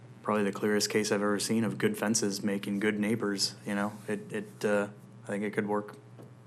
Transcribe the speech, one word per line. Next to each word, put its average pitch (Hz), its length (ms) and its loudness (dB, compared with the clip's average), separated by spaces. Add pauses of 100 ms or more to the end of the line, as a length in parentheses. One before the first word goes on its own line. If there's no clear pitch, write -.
(240)
probably 107 200 2
the 98 80 2
clearest 104 380 2
case 107 220 2
I've 104 100 4
ever 104 180 4
seen 113 240 2
of 104 140 0
good 107 200 2
fences 104 460 2
making 101 360 0
good 107 200 2
neighbors, 101 560 0 (100)
you 104 100 -2
know? 101 180 0 (140)
It, 104 240 -4
it, 107 340 -6
uh, 104 220 4 (360)
I - 40 -12
think 104 160 -2
it 104 100 -2
could 104 140 0
work 104 280 -2 (520)